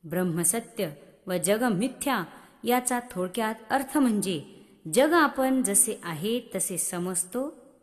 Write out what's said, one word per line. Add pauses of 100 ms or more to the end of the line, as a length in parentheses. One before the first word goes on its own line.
ब्रह्मसत्य (360)
व (120)
जग
मिथ्या (400)
याचा (100)
थोडक्यात (160)
अर्थ
म्हणजे (300)
जग
आपण
जसे
आहे (140)
तसे
समजतो (280)